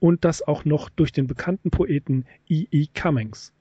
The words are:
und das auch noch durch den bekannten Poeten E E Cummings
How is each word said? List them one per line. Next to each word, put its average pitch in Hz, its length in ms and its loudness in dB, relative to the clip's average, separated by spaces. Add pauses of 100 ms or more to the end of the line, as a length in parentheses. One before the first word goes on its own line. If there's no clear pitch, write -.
und 170 240 4
das 170 220 0
auch 151 180 -2
noch 151 260 0
durch 151 220 0
den 139 140 0
bekannten 175 440 -4
Poeten 143 540 0 (240)
E 165 220 0
E 151 240 2
Cummings 110 680 -4